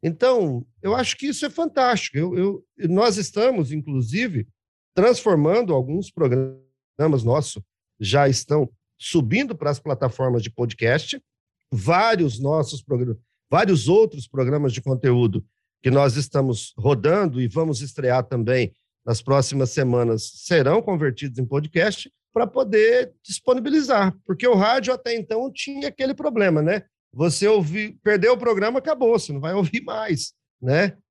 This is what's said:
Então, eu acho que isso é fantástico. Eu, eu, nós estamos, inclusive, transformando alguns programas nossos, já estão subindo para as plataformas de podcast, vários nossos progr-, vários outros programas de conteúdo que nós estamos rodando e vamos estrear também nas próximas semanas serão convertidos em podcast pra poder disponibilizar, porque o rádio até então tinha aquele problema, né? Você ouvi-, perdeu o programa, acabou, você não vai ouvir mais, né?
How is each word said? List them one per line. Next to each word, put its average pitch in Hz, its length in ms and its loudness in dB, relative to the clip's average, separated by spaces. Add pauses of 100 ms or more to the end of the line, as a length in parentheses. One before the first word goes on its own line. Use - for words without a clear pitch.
Então, 165 640 0 (160)
eu 202 140 -2
acho 254 200 -2
que 269 120 -10
isso 294 180 -6
é 277 40 -4
fantástico. 262 680 -2
Eu, 180 180 -2
eu, 190 540 -4
nós 196 280 2
estamos, 208 540 -2
inclusive, 147 760 -4 (480)
transformando 196 760 2
alguns 147 380 -2
programas 135 1120 -2
nossos, 123 380 -2 (380)
já 131 280 2
estão 143 400 0 (300)
subindo 170 580 0
para 151 140 -4
as 143 100 -4
plataformas 127 640 -2
de 110 80 -6
podcast, 120 720 -2 (500)
vários 165 680 2
nossos 147 420 -2
progr-, 123 360 -4 (320)
vários 170 380 2
outros 190 400 2
programas 135 460 -2
de 120 80 -8
conteúdo 123 600 0 (380)
que 127 100 0
nós 135 240 4
estamos 135 640 -4
rodando 131 640 2
e 123 60 0
vamos 151 340 -2
estrear 127 420 0
também 120 500 -2 (320)
nas 117 160 -2
próximas 135 500 0
semanas 120 600 0 (140)
serão 160 360 4
convertidos 147 580 -4
em 127 60 -2
podcast 151 680 -4 (220)
pra 226 140 0
poder 233 680 2 (100)
disponibilizar, 254 920 0 (100)
porque 190 220 -2
o 247 80 6
rádio 247 380 2
até 240 220 -4
então 226 360 -4
tinha 277 380 -8
aquele 262 240 -4
problema, 214 480 0
né? 190 220 0 (300)
Você 160 340 0
ouvi-, 214 560 0
perdeu 208 300 4
o 247 40 0
programa, 226 420 0
acabou, 254 400 2
você - 140 -10
não 139 80 -6
vai 160 120 -4
ouvir 196 300 -2
mais, 214 500 -4 (280)
né? 156 360 0 (140)